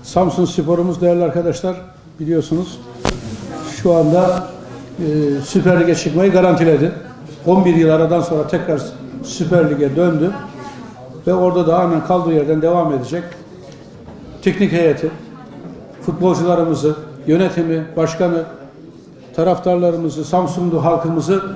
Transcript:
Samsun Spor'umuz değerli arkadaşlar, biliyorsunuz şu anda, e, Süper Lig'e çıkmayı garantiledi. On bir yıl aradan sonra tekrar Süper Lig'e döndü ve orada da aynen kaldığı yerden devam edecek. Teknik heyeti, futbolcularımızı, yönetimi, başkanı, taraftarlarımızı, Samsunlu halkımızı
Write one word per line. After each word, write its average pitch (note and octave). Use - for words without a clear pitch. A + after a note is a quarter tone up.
Samsun F3+
Spor'umuz E3+
değerli F3
arkadaşlar, E3+
biliyorsunuz D#3+
şu F3
anda, F3+
e, E3+
Süper F3+
Lig'e E3+
çıkmayı E3+
garantiledi. E3+
On F#3
bir F3
yıl E3
aradan D#3+
sonra D3+
tekrar D3
Süper D#3+
Lig'e C#3
döndü E3
ve F3
orada F3+
da E3
aynen E3+
kaldığı F3
yerden D#3
devam E3
edecek. C#3
Teknik G3
heyeti, D#3+
futbolcularımızı, E3
yönetimi, E3
başkanı, E3
taraftarlarımızı, E3+
Samsunlu F3
halkımızı E3